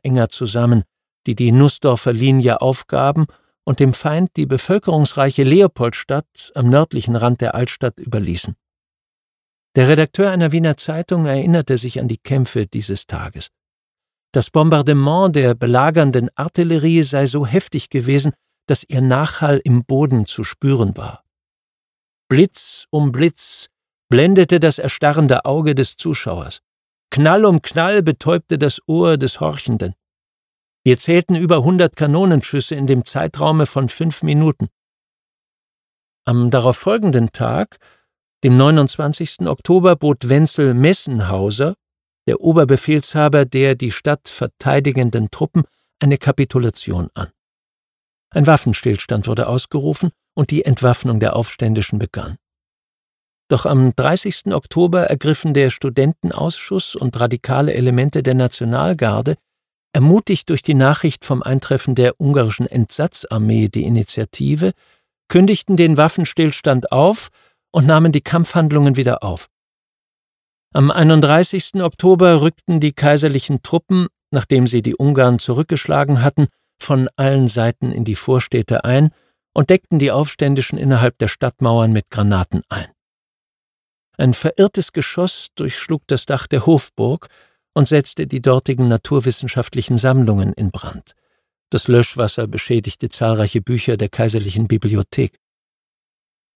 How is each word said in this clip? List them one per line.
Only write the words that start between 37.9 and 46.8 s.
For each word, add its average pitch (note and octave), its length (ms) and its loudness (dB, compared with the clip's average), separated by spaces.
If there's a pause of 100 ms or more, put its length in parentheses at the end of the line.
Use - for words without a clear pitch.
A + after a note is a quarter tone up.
dem B2 140 4
neunundzwanzigsten D3+ 880 0
Oktober, F3 480 2
bot C#3+ 320 -2
Wenzel C#3+ 460 2
Messenhauser, A#2+ 1040 0 (520)
der - 140 -2
Oberbefehlshaber D3+ 1040 2
der C3+ 300 0
die B2 160 -6
Stadt - 360 -4
verteidigenden B2 1040 -2
Truppen, D#3 320 -2 (360)
eine C#3 180 2
Kapitulation A#2 960 -2